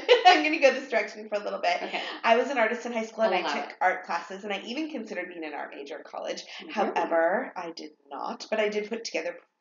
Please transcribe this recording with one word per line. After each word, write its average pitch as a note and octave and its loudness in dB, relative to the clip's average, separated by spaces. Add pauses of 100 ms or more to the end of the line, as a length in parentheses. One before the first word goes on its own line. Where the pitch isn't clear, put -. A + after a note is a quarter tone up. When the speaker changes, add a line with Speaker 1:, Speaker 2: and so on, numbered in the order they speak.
(160)
Speaker 1:
<laughs> G#4 6
I'm E4 10
gonna D4+ 0
go C4+ 8
this B3+ -6
direction G#3+ -2
for G#3 -4
a - -10
little G3 -4
bit. F3+ 2
Speaker 2:
Okay. E3+ -6 (240)
Speaker 1:
I A#3 6
was B3+ 0
an C4+ 0
artist A#3 0
in A#3+ -6
high A3 -2
school, A3 -2
and F#3+ 4
I F#3 2
Speaker 2:
I'll E3+ -2
allow D3 0
Speaker 1:
took - -6
Speaker 2:
it. - -18
Speaker 1:
art F3+ 2
classes, G3 -6
and G#3 -6
I F#3+ -4
even D4+ -6
considered F#3+ -6
being F3 -10
an D3 -8
art C#3+ -8
major C#3+ -10
in - -14
college. - -8 (180)
Speaker 2:
Mm-hmm. - -14
Speaker 1:
However, F#3 2
I F3 -8
did D#3 -14 (220)
not, C#3 -8
but A3 2
I G#3+ 2
did G#3 -2
put A3 -8
together E3+ -4 (260)